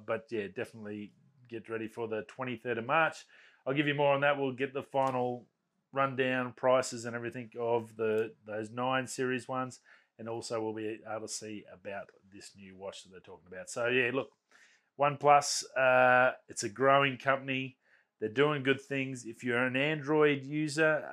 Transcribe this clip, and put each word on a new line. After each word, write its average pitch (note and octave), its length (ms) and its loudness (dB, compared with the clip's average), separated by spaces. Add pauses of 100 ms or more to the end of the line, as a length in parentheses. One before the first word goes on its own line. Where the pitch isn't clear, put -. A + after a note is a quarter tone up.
but A2+ 260 -4
yeah, G#2+ 220 -4
definitely G#2+ 580 -10 (360)
get A2+ 220 -12
ready A2 180 -6
for A2+ 200 -8
the G#2+ 160 -4
twenty-third B2 560 -6
of A2+ 80 -6
March. D#3 360 2 (440)
I'll C#3 80 0
give D3 120 2
you D3 60 2
more C#3+ 220 4
on C#3 60 0
that. C#3+ 180 4
We'll C3+ 120 -2
get C3 220 -4
the C3+ 80 -6
final B2+ 640 -2 (480)
rundown, B2+ 600 0
prices B2+ 500 2
and A#2 140 -6
everything A#2+ 320 -8 (100)
of A#2 380 -2
the, A2 340 0 (160)
those G#2+ 220 -8
nine B2+ 380 -2
series B2+ 420 -4
ones. B2+ 320 -8 (360)
And A2+ 120 -12
also A#2 320 -6
we'll A2 120 -2
be A2 320 -8
able A2 220 -8
to - 60 -12
see G#2+ 380 -12
about G2 380 -12 (240)
this - 220 -20
new F#2+ 220 -20
watch G2 260 -12
that F#2 80 -20
they're F#2 80 -20
talking F2 320 -20
about. F#2 180 -14
So A#2+ 180 -2
yeah, B2 260 2
look, C3 180 -4 (640)
OnePlus, C#3+ 680 4 (120)
uh, B2+ 540 6 (160)
it's - 160 -8
a A2+ 60 -4
growing C3+ 480 4
company. C3 580 -2 (460)
They're G#2+ 80 -2
doing C#3 340 2
good C3+ 160 2
things. C3+ 460 -6
If A2+ 180 -12
you're B2 220 2
an B2+ 100 0
Android D3 680 2
user, D3+ 680 0